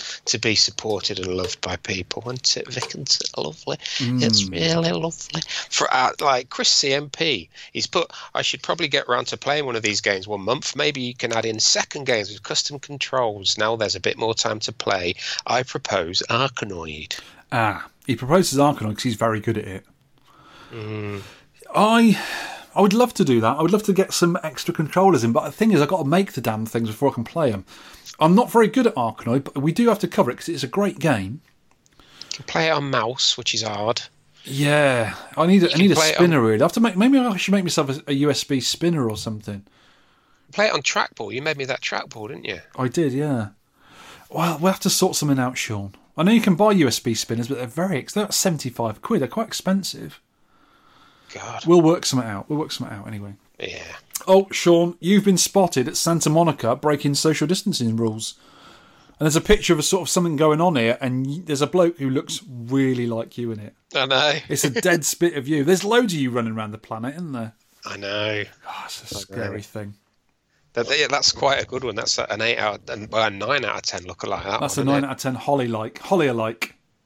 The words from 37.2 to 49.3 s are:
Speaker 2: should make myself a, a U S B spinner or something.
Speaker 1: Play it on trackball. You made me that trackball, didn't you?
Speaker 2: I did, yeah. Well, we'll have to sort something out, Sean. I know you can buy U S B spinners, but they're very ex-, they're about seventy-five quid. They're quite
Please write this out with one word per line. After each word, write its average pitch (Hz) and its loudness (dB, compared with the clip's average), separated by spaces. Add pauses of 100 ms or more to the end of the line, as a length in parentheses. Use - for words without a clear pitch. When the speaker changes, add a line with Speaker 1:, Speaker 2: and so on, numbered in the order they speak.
Speaker 2:
should 190 0
make 196 2
myself 147 0
a, 135 -6
a 147 -2
U 143 2
S 131 0
B 135 -2
spinner 151 0
or 107 -4
something. 104 -10 (840)
Speaker 1:
Play 208 2
it - -2
on 143 -4
trackball. - -4
You 127 -6
made 151 -2
me 135 -6
that 131 -6
trackball, 107 -8
didn't 71 -12
you? 95 -8 (180)
Speaker 2:
I 127 0
did, 147 0
yeah. 131 -2 (800)
Well, 165 -2
we'll 185 2
have - -4
to 185 0
sort - 2
something 139 0
out, 127 -2
Sean. 101 -6 (200)
I 151 -2
know 190 4
you 226 6
can 196 4
buy 208 6
U 165 6
S 113 0
B 113 -2
spinners, 117 -4
but 127 -4
they're 123 -6
very 160 -4
ex-, - -10
they're 208 -2
about 202 -4
seventy-five 123 -2
quid. 202 0
They're 123 0
quite 226 -6